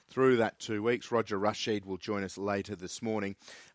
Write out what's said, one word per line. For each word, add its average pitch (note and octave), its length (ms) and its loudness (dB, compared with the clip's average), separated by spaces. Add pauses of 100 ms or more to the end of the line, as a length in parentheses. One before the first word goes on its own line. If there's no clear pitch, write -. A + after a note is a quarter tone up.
through B2+ 300 6
that A2 200 2
two G#2+ 240 -4
weeks. A#2+ 300 0
Roger G#2+ 260 2
Rashid G#2 460 0
will F#2+ 140 -4
join G2+ 260 -4
us F#2 120 -8
later G2+ 380 -2
this F2+ 260 -10
morning. G#2 360 -2 (380)